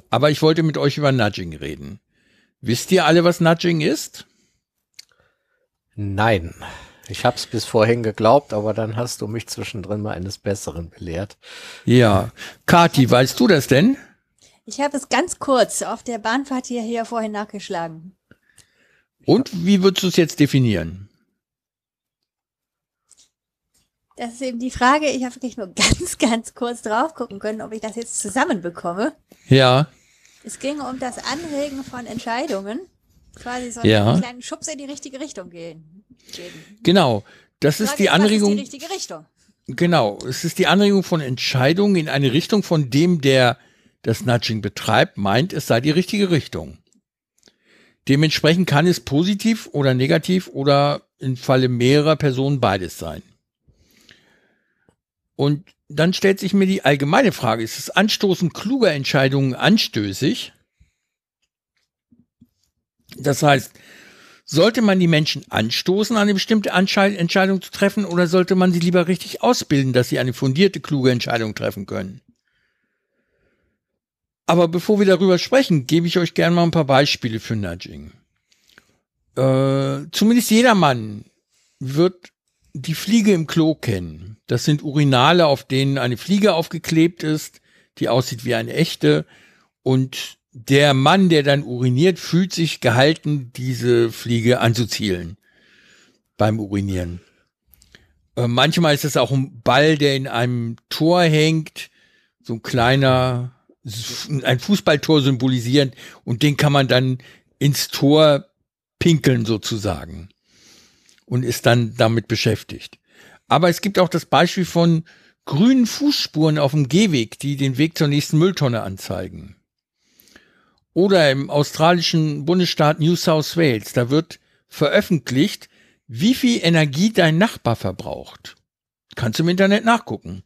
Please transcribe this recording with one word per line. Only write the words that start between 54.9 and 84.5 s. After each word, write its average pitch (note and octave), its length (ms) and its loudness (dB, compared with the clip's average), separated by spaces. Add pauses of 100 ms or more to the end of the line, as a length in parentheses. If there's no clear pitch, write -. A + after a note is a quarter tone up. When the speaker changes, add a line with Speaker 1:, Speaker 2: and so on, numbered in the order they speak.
Speaker 1:
Und C#3+ 300 -2 (240)
dann D#3 240 0
stellt G3 280 2
sich G3 140 -4
mir G3 120 4
die F#3+ 180 0
allgemeine D3 480 2
Frage, A2+ 300 -2
ist - 160 -10
das - 120 -12
Anstoßen F#3+ 600 0
kluger A3 400 0
Entscheidungen C3+ 640 0
anstößig? C3 960 -2 (2750)
Das C#3 240 -2
heißt, C#3 300 2 (720)
sollte G#3+ 380 2
man F#3+ 180 4
die E3+ 80 2
Menschen D3+ 420 0
anstoßen, F#3 640 -2
eine G#3 180 2
bestimmte G3+ 380 -2
Anschei-, G3 440 0
Entscheidung F#3+ 440 0
zu - 100 -16
treffen, G3+ 340 -2
oder F3 240 0
sollte F#3 260 2
man F#3 180 4
sie E3+ 60 2
lieber F3 300 2
richtig - 340 -4
ausbilden, C#3 500 2
dass B2 160 2
sie C#3+ 100 -2
eine B2+ 140 -2
fundierte, C#3+ 480 0
kluge C3 300 0
Entscheidung A2+ 440 -2
treffen G#2 320 -6
können? G2+ 340 -8 (2250)
Aber E3+ 220 4
bevor F3+ 320 0
wir G3+ 60 4
darüber F#3 320 4
sprechen, F3+ 480 0
gebe E3+ 200 2
ich E3+ 120 0
euch E3+ 160 -2
gerne E3+ 200 2
mal F3 80 2
ein E3+ 80 2
paar D#3+ 140 0
Beispiele C3 560 0
für A2+ 160 -6
Nudging. E2+ 560 -10 (1200)
Äh, C3+ 760 -2
zumindest A3+ 380 2
jedermann D3+ 720 2 (560)
wird D3+ 480 -2 (440)
die D3 220 -8
Fliege G#3+ 380 2
im E3 160 0
Klo D#3+ 260 0
kennen. F2+ 640 -8 (100)
Das B2 180 -4